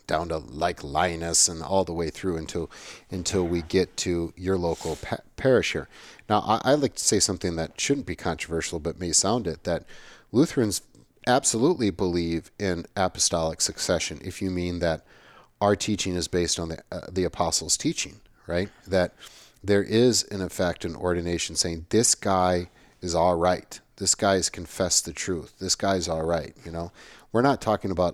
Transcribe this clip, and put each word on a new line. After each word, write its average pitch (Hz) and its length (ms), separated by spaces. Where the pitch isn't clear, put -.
down 82 220
to, 80 80
like, 78 440
Linus 82 680
and 82 120
all 95 220
the 87 100
way 82 160
through 85 280
until, 80 340
until 92 340
we 85 160
get 87 360
to 85 400
your 92 200
local 82 380
pa-, - 220
parish 123 380
here. - 160
Now, 104 100
I, 127 80
I - 40
like 139 200
to - 80
say 104 160
something 87 380
that 80 220
shouldn't 139 260
be 85 100
controversial, 82 640
but 80 220
may 87 100
sound 101 360
it, 80 180
that 85 180
Lutherans 117 500
absolutely 123 600
believe 85 680
in 87 280
apostolic 82 640
succession, - 640
if - 180
you 95 80
mean 87 300
that 80 260
our 101 160
teaching 98 400
is 85 140
based 87 280
on 82 120
the, 80 200
uh, 90 120
the 92 140
apostles' 82 500
teaching, - 460
right? 87 220
That 92 260
there 101 220
is, 113 400
in 101 180
effect, 90 440
an 82 100
ordination 87 640
saying, 82 320
"This 113 260
guy 90 540
is 87 120
all 85 220
right. 85 420
This - 160
guy 98 220
has 90 160
confessed - 540
the 85 60
truth. 80 480
This 92 160
guy's 95 320
all 80 160
right," 82 400
you 85 80
know? 85 200
We're 113 80
not 131 180
talking 107 320
about 87 220